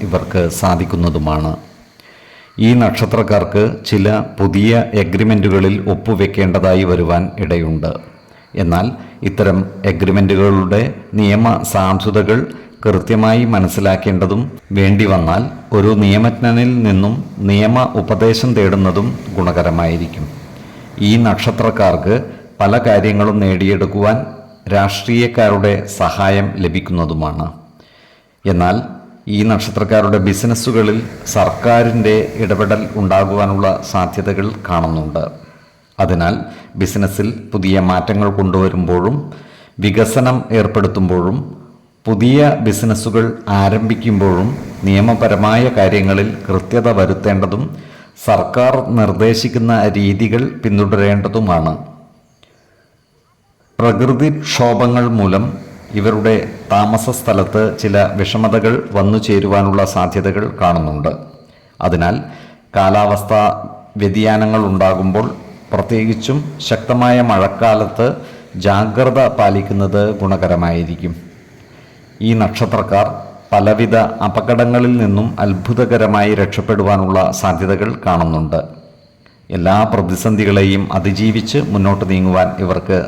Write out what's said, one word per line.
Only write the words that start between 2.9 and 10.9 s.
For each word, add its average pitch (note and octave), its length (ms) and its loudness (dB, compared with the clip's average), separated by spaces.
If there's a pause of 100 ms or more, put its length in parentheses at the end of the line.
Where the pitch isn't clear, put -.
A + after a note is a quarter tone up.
ചില G#2+ 360 0 (180)
പുതിയ G#2 440 2 (100)
എഗ്രിമെന്റുകളിൽ G2 960 0
ഒപ്പുവെക്കേണ്ടതായി F#2+ 920 0
വരുവാൻ F2 540 0
ഇടയുണ്ട്. D#2+ 480 -2 (680)
എന്നാൽ F2+ 360 0 (320)
ഇത്തരം F#2+ 420 0 (200)
എഗ്രിമെന്റുകളുടെ G2 1120 2 (200)